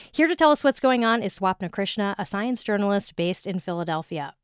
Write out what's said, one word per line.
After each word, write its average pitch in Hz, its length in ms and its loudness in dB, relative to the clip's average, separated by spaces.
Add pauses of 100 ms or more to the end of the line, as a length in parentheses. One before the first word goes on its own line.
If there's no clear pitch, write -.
(120)
Here 311 160 4
to 330 80 -2
tell 311 140 6
us 294 120 4
what's 277 180 2
going 254 260 4
on 226 160 2
is 196 160 -4
Swapna 185 340 -2
Krishna, 202 460 -2
a 202 80 -6
science 226 360 -4
journalist 202 540 0
based 175 300 -2
in 185 140 -4
Philadelphia. 165 840 -4